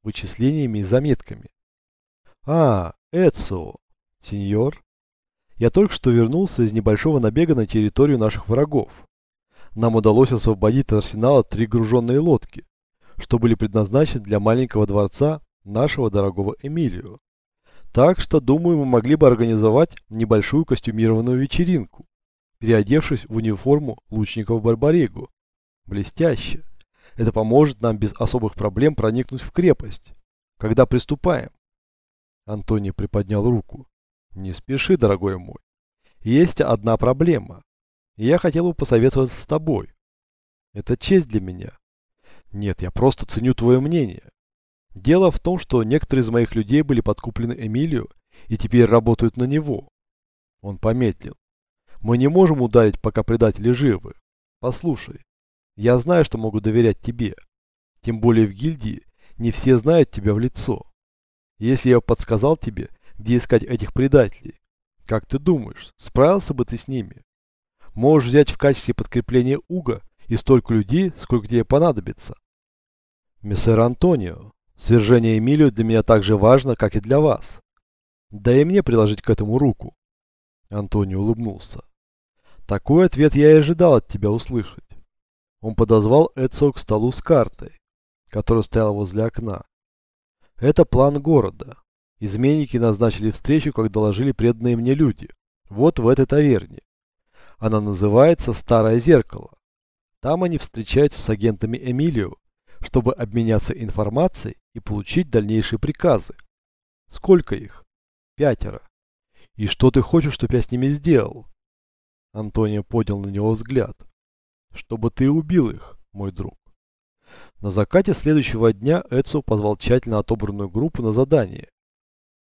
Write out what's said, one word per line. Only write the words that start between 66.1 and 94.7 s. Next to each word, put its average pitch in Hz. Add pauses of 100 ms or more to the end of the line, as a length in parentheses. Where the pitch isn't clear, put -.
бы 123
ты 120
с -
ними? 117 (720)
Можешь 131
взять 143
в -
качестве 135
подкрепления 123
Уга 165 (240)
и 117
столько 120
людей, 131
сколько 110
тебе 117
понадобится». 139 (1080)
«Мессер 104
Антонио, 113 (240)
свержение 113
Эмилио 139
для 110
меня 113
так 107
же 104
важно, 123
как 107
и 107
для 117
вас. - (720)
Да 104
и 143
мне 180
приложить 107
к -
этому 107
руку». - (760)
Антонио 101
улыбнулся. 110 (840)
«Такой 147
ответ 147
я 147
и 156
ожидал 160
от 113
тебя 101
услышать». 113 (760)
Он 110
подозвал 113
Эцио 131
к -
столу 107
с -
картой, - (500)
которая 110
стояла 107
возле 101
окна. 110 (960)
«Это 147
план 143
города. 139 (420)
Изменники 123
назначили 110
встречу, 147
как 110
доложили 107
преданные 117